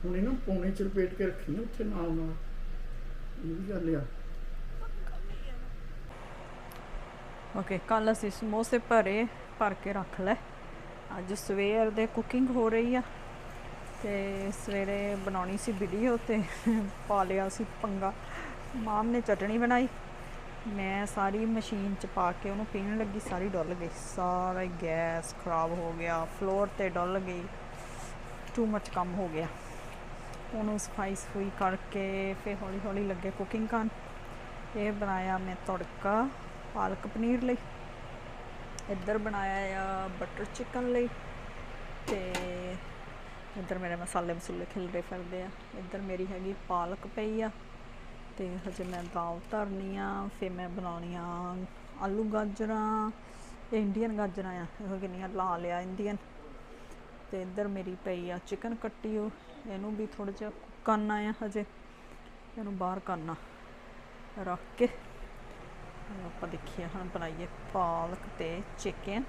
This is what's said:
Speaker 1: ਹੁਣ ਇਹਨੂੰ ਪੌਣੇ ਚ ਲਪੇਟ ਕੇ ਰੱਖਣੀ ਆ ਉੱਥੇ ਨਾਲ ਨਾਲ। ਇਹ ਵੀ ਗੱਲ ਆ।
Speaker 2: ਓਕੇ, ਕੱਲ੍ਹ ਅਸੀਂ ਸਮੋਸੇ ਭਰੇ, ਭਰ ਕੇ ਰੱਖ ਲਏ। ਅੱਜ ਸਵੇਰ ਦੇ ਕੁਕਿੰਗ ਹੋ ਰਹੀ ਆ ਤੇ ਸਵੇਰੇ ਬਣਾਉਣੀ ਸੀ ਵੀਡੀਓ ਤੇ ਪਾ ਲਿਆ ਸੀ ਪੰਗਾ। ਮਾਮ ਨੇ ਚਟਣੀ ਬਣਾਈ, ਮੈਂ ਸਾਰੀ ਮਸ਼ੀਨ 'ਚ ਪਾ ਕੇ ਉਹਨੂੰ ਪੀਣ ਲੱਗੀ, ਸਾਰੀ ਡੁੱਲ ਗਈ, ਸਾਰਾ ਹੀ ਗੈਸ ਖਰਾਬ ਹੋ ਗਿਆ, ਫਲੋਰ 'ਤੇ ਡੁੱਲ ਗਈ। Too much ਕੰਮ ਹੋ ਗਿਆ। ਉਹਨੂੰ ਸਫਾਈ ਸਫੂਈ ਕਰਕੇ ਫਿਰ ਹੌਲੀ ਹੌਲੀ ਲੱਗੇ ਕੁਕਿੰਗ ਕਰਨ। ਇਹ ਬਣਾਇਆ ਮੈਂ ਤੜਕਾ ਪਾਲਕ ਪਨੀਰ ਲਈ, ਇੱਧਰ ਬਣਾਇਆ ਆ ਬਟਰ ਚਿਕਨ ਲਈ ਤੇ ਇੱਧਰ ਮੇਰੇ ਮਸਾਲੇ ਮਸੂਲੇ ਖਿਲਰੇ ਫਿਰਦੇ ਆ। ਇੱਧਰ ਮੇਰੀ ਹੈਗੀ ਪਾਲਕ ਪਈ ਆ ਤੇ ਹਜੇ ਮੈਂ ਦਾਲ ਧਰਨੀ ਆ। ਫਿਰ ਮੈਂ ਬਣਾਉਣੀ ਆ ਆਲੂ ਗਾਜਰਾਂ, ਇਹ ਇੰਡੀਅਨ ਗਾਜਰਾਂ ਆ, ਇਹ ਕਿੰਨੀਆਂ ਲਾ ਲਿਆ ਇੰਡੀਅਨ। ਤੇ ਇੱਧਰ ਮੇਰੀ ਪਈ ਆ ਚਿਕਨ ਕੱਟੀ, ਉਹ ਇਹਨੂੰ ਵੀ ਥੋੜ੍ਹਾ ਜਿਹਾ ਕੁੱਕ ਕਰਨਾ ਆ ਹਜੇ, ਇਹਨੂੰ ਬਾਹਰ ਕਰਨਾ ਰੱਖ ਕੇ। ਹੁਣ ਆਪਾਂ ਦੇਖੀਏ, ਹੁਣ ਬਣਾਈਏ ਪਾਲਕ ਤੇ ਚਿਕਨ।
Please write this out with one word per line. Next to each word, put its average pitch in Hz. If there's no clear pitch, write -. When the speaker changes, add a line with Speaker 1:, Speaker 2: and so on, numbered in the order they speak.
Speaker 1:
ਹੁਣ 180
ਇਹਨੂੰ 247
ਪੌਣੇ 190
ਚ 196
ਲਪੇਟ 190
ਕੇ 190
ਰੱਖਣੀ 175
ਆ 220
ਉੱਥੇ 233
ਨਾਲ 170
ਨਾਲ। 160
ਇਹ 165
ਵੀ 190
ਗੱਲ 165
ਆ। 139
Speaker 2:
ਓਕੇ, 190
ਕੱਲ੍ਹ 220
ਅਸੀਂ 214
ਸਮੋਸੇ 226
ਭਰੇ, 220
ਭਰ 196
ਕੇ 202
ਰੱਖ 196
ਲਏ। 196
ਅੱਜ 185
ਸਵੇਰ 208
ਦੇ 220
ਕੁਕਿੰਗ 254
ਹੋ 233
ਰਹੀ 233
ਆ 254
ਤੇ 196
ਸਵੇਰੇ 202
ਬਣਾਉਣੀ 190
ਸੀ 233
ਵੀਡੀਓ 208
ਤੇ 220
ਪਾ 196
ਲਿਆ 190
ਸੀ 214
ਪੰਗਾ। 196
ਮਾਮ 220
ਨੇ 240
ਚਟਣੀ 214
ਬਣਾਈ, 247
ਮੈਂ 202
ਸਾਰੀ 202
ਮਸ਼ੀਨ 214
'ਚ 202
ਪਾ 180
ਕੇ 196
ਉਹਨੂੰ 208
ਪੀਣ 208
ਲੱਗੀ, 214
ਸਾਰੀ 185
ਡੁੱਲ 175
ਗਈ, 170
ਸਾਰਾ 185
ਹੀ 180
ਗੈਸ 165
ਖਰਾਬ 165
ਹੋ 170
ਗਿਆ, 165
ਫਲੋਰ 196
'ਤੇ 196
ਡੁੱਲ 180
ਗਈ। 180
Too 220
much 208
ਕੰਮ 180
ਹੋ 185
ਗਿਆ। 160
ਉਹਨੂੰ 214
ਸਫਾਈ 196
ਸਫੂਈ 196
ਕਰਕੇ 196
ਫਿਰ 202
ਹੌਲੀ 190
ਹੌਲੀ 202
ਲੱਗੇ 190
ਕੁਕਿੰਗ 220
ਕਰਨ। 220
ਇਹ 208
ਬਣਾਇਆ 190
ਮੈਂ 185
ਤੜਕਾ 196
ਪਾਲਕ 190
ਪਨੀਰ 233
ਲਈ, 247
ਇੱਧਰ 196
ਬਣਾਇਆ 196
ਆ 190
ਬਟਰ 196
ਚਿਕਨ 247
ਲਈ 240
ਤੇ 185
ਇੱਧਰ 185
ਮੇਰੇ 175
ਮਸਾਲੇ 175
ਮਸੂਲੇ 175
ਖਿਲਰੇ 180
ਫਿਰਦੇ 180
ਆ। 190
ਇੱਧਰ 190
ਮੇਰੀ 185
ਹੈਗੀ 190
ਪਾਲਕ 180
ਪਈ 220
ਆ 220
ਤੇ 185
ਹਜੇ 185
ਮੈਂ 180
ਦਾਲ 170
ਧਰਨੀ 196
ਆ। 196
ਫਿਰ 190
ਮੈਂ 180
ਬਣਾਉਣੀ 175
ਆ 175
ਆਲੂ 202
ਗਾਜਰਾਂ, 214
ਇਹ 220
ਇੰਡੀਅਨ 214
ਗਾਜਰਾਂ 185
ਆ, 175
ਇਹ 190
ਕਿੰਨੀਆਂ 185
ਲਾ 185
ਲਿਆ 175
ਇੰਡੀਅਨ। 202
ਤੇ 190
ਇੱਧਰ 196
ਮੇਰੀ 185
ਪਈ 180
ਆ 180
ਚਿਕਨ 233
ਕੱਟੀ, 214
ਉਹ 208
ਇਹਨੂੰ 202
ਵੀ 214
ਥੋੜ੍ਹਾ 202
ਜਿਹਾ 214
ਕੁੱਕ -
ਕਰਨਾ 214
ਆ 208
ਹਜੇ, 202
ਇਹਨੂੰ 202
ਬਾਹਰ 185
ਕਰਨਾ 165
ਰੱਖ 180
ਕੇ। 247
ਹੁਣ 190
ਆਪਾਂ -
ਦੇਖੀਏ, 170
ਹੁਣ 180
ਬਣਾਈਏ 165
ਪਾਲਕ 170
ਤੇ 170
ਚਿਕਨ। 202